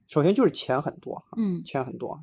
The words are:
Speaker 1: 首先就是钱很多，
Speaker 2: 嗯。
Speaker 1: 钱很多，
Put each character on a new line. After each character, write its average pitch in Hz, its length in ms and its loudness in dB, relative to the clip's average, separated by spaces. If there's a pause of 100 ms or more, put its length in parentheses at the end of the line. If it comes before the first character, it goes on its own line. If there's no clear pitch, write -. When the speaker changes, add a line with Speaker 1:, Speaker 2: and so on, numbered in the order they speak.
Speaker 1:
首 147 160 2
先 180 120 6
就 254 100 4
是 170 60 6
钱 - 300 -2
很 - 180 -6
多， - 260 -12 (120)
Speaker 2:
嗯。 185 280 -2
Speaker 1:
钱 - 200 -4
很 117 140 -10
多， 143 240 -8